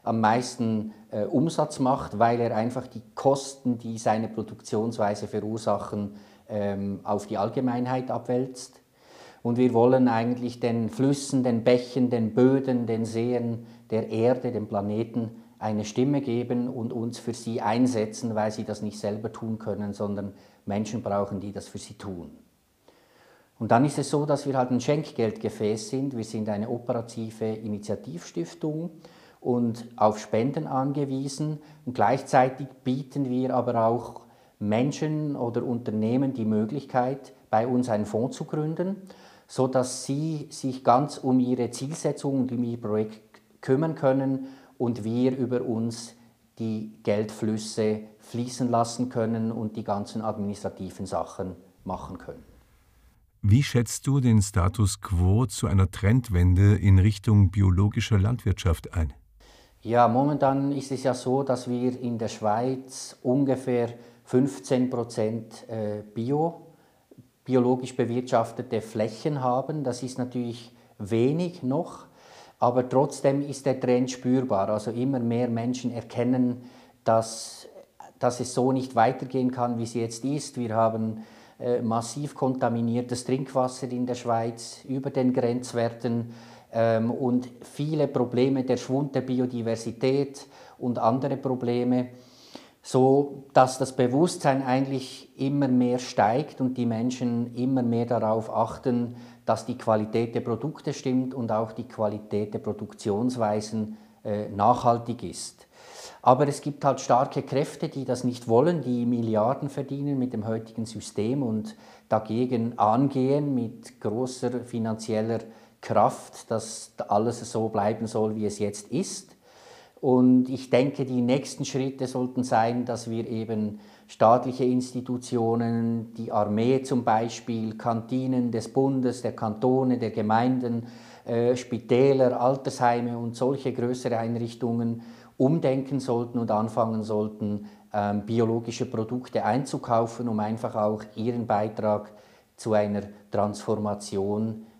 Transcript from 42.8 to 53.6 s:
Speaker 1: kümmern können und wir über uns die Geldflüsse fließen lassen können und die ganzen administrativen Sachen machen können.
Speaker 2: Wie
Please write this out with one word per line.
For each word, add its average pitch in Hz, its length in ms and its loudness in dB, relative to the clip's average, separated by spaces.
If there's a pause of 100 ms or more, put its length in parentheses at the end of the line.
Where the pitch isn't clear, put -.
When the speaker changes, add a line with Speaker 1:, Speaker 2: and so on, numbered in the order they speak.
Speaker 1:
kümmern 151 340 2
können 135 540 0 (280)
und 113 260 -2
wir 127 320 0
über 123 280 -2
uns 117 520 -4 (440)
die 110 420 -6
Geldflüsse 107 1000 -2 (180)
fließen 123 500 -4
lassen 117 400 0
können 113 420 0
und 110 260 -6
die 107 60 -6
ganzen 104 380 -4
administrativen 101 840 -6
Sachen 92 480 -6 (280)
machen 90 360 -10
können. - 240 -16 (1000)
Speaker 2:
Wie 107 200 8